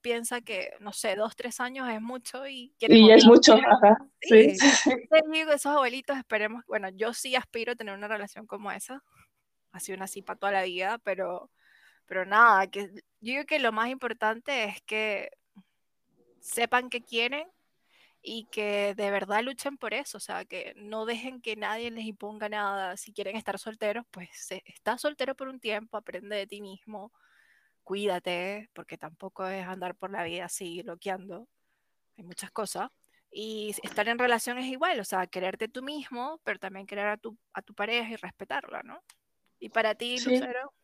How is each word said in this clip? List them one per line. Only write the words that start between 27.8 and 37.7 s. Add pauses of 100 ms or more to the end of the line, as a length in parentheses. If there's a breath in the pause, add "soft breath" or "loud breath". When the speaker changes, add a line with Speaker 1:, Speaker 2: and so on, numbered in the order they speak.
Speaker 1:
cuídate,
porque
tampoco
es
andar
por
la
vida
así
loqueando, (680)
hay
muchas
cosas. (400)
Y
s-,
estar
en
relación
es
igual,
o
sea,
quererte
tú
mismo,
pero
también
querer
a
tu, (160)
a
tu